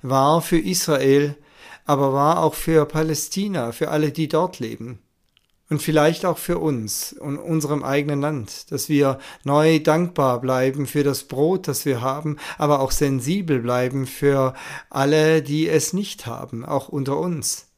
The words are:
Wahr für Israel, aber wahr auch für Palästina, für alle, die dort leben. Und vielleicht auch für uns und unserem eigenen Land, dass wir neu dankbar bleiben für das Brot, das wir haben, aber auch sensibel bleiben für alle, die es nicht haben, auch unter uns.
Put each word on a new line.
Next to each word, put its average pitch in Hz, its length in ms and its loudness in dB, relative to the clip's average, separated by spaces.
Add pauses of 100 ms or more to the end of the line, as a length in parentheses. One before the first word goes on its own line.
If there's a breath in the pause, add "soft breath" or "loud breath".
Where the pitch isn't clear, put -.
Wahr 139 400 4
für 170 160 0
Israel, 143 800 2 (480 loud breath)
aber 139 260 2
wahr 156 300 2
auch 156 100 2
für 160 320 2
Palästina, 156 880 -2
für - 160 -4
alle, 151 240 0
die 160 160 -2
dort 175 300 0
leben. 113 400 -10 (720)
Und 147 100 0
vielleicht 156 460 2
auch - 100 0
für 175 220 -4
uns 131 560 -4
und 143 240 -8
unserem 151 440 -2
eigenen 143 380 -2
Land, 143 500 -6
dass - 200 -6
wir 139 300 4 (220 loud breath)
neu 151 380 4
dankbar 151 640 2
bleiben 131 440 0
für 147 160 -2
das 139 220 0
Brot, 170 420 0
das 143 200 -4
wir 123 160 0
haben, 147 340 -4 (220 loud breath)
aber 147 220 2
auch 131 100 0
sensibel 143 680 0
bleiben 127 460 -2
für 135 460 2 (380 loud breath)
alle, 156 500 4
die 151 260 0
es 160 280 0
nicht - 320 -6
haben, 117 360 -10
auch - 280 -4
unter 139 260 -2
uns. 165 600 -4